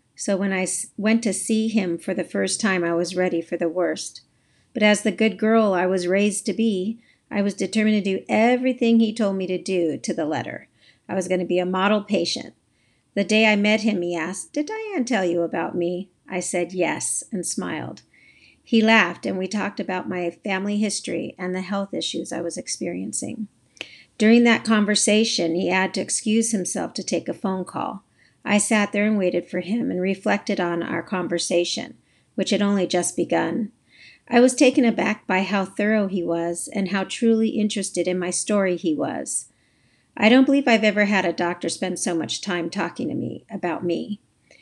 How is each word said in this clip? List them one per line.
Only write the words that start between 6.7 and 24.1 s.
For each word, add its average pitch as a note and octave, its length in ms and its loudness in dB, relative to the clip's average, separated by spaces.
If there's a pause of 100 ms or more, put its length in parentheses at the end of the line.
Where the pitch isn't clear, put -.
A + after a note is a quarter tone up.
I G#3 120 -2
was G3 120 0
determined G#3+ 500 2
to F#3+ 140 -2
do - 120 -10
everything A#3+ 680 4
he A3 140 2
told G3+ 220 0
me F#3+ 120 -4
to F3+ 100 -2
do E3+ 400 0
to F#3 160 -4
the D#3+ 120 -2
letter. - 420 -6 (400)
I G3+ 80 -4
was F#3 120 -2
gonna F3+ 180 0
be F3 140 2
a F3+ 60 2
model F#3+ 360 2
patient. F#3+ 520 -4 (600)
The G3+ 80 2
day G#3+ 220 4
I G#3+ 100 6
met G#3 260 2
him, G3+ 200 0
he F3 140 -2
asked, E3 380 -6
"Did D4 140 -4
Diane G#4+ 380 -6
tell G#3+ 200 0
you E3+ 160 0
about E3 340 -4
me?" F3+ 340 -4 (180)
I F3+ 120 -6
said, F3 340 -4
"Yes," E3 580 -2
and F3+ 140 -4
smiled. E3+ 560 -8 (600)
He A3+ 180 4
laughed, G#3+ 440 4
and G3 120 -4
we F#3 100 -4
talked G3+ 320 -6
about F#3 280 -6
my F3+ 220 -4
family G3 480 -4
history F#3 600 -4
and F#3 160 -4
the F#3 80 -4
health G3 320 -4
issues - 380 -6
I F#3+ 100 -6
was E3+ 160 -6
experiencing. G3+ 880 -8 (720)